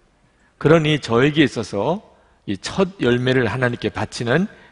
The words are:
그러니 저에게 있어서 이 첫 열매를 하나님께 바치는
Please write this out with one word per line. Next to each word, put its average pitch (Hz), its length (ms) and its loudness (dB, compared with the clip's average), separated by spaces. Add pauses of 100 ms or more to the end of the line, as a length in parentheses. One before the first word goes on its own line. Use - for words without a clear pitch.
(580)
그러니 151 420 2
저에게 143 420 2
있어서 120 680 -2 (380)
이 101 140 -4
첫 - 400 -4
열매를 123 460 2
하나님께 107 440 -2
바치는 123 560 -2 (260)